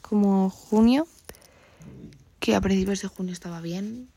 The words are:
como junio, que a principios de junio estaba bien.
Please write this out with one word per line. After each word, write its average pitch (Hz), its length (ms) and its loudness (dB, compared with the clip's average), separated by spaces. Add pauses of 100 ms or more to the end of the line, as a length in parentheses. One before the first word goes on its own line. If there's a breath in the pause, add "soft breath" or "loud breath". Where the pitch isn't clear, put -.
como 196 480 2
junio, 240 580 2 (1300 loud breath)
que 220 160 0
a 190 60 2
principios 190 400 0
de 196 80 -10
junio 180 240 -10
estaba 170 280 -14
bien. 208 560 -12